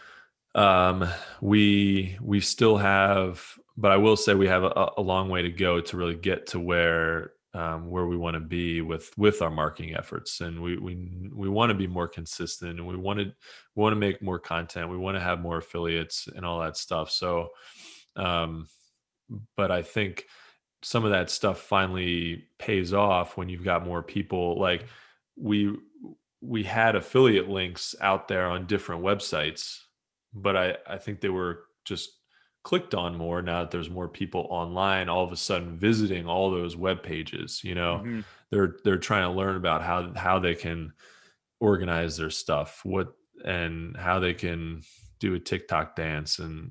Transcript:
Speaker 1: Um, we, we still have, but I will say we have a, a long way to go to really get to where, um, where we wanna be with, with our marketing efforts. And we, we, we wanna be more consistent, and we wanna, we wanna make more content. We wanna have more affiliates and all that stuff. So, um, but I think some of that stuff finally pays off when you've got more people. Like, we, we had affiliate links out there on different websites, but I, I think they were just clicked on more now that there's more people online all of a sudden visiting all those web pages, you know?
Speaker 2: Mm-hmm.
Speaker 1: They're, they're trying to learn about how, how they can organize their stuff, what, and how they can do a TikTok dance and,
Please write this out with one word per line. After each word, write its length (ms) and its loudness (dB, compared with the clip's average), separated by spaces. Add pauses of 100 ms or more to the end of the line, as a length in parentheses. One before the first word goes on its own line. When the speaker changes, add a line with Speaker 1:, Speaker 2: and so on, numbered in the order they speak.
(540)
Speaker 1:
Um, 520 6 (360)
we, 800 4
we 180 2
still 380 4
have, 680 4 (320)
but 160 6
I 60 10
will 180 8
say 200 4
we 120 6
have 160 4
a, 340 2
a 40 0
long 260 0
way 140 0
to 100 -2
go 300 2
to 160 -6
really 180 -2
get 320 -2
to 140 -6
where, 720 0 (200)
um, 360 -6
where 160 -2
we 100 -2
wanna 240 -4
be 400 -4
with, 380 -6
with 240 6
our 80 2
marketing 460 -4
efforts. 440 -8
And 220 -8
we, 160 -4
we, 560 -10
we 160 -4
wanna 240 4
be 140 -2
more 200 -2
consistent, 720 -10
and 80 -8
we 80 -8
wanna, 300 -2 (500)
we 80 0
wanna 140 4
make 240 0
more 180 -2
content. 500 -6
We 80 -8
wanna 220 -2
have 220 -2
more 160 -4
affiliates 760 -4
and 120 -10
all 160 -4
that 160 -6
stuff. 340 -4
So, 380 -2 (640)
um, 520 -2 (920)
but 140 2
I 100 0
think 420 -4 (600)
some 200 0
of 80 4
that 180 2
stuff 300 0
finally 840 0 (140)
pays 340 0
off 420 4
when 140 -6
you've 160 -8
got 200 2
more 180 -4
people. 540 -2
Like, 280 0 (500)
we, 400 0 (640)
we 240 -4
had 320 2
affiliate 540 6
links 500 -4
out 300 0
there 160 0
on 220 -4
different 360 -2
websites, 760 -2 (580)
but 200 0
I, 180 2 (100)
I 120 -10
think 240 -10
they 80 0
were 340 -4 (220)
just 240 -8 (540)
clicked 300 -2
on 220 -2
more 260 -4
now 200 -2
that 100 -6
there's 180 -6
more 200 -8
people 400 -6
online 580 0
all 160 2
of 80 -4
a 60 -10
sudden 400 -4
visiting 500 2
all 240 2
those 240 -4
web 260 -2
pages, 640 -8
you 100 -6
know? 300 -2
Speaker 2:
Mm-hmm. 160 -6 (320)
Speaker 1:
They're, 320 4
they're 140 4
trying 260 2
to 140 0
learn 180 0
about 260 2
how, 320 -2
how 260 2
they 140 2
can 380 -6 (680)
organize 560 2
their 120 -4
stuff, 540 -4
what, 300 -2 (320)
and 500 -4
how 240 2
they 140 2
can 480 -6 (380)
do 160 0
a 40 -2
TikTok 560 -4
dance 440 -4
and, 320 -10